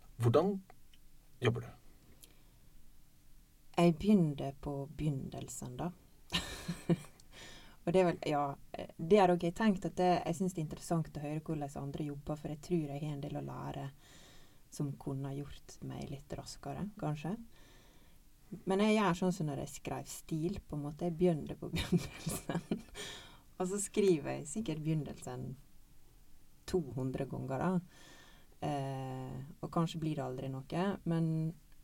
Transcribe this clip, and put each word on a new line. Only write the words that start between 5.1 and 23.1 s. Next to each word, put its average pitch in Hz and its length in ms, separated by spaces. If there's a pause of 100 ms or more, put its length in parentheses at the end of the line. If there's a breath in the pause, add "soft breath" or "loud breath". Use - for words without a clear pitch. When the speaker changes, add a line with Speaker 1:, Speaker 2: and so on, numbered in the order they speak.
Speaker 2:
da. 151 120 (420)
<laughs> - 1500
Og 175 80
det 185 80
er 180 60
vel, 165 140
ja, 147 220 (500)
det 175 260
har 185 100
også 175 160
jeg 170 120
tenkt 208 280
at 165 140
det, 180 140
jeg 165 240
synes 185 180
det 170 60
er 156 40
interessant 156 540
å - 20
høre 151 220
hvordan 147 340
andre 143 300
jobber, 147 320
for 147 100
jeg 151 160
tror 170 220
jeg 143 160
har 151 80
en 143 100
del 147 160
å 143 80
lære 139 380 (880 soft breath)
som 147 240
kunne 139 320
ha 139 80
gjort - 380 (100)
meg 131 240
litt 139 240
raskere, 139 540 (100)
kanskje. 151 380 (1300 soft breath)
Men 190 160
jeg 214 160
gjør 185 220
sånn 180 160
som 156 160
når 135 140
jeg - 100
skrev 135 340
stil, 165 560
på 147 140
en 143 80
måte. 147 180
Jeg 170 140
begynner 160 400
på - 100
<laughs> - 60
begynnelsen. - 1080 (800 loud breath)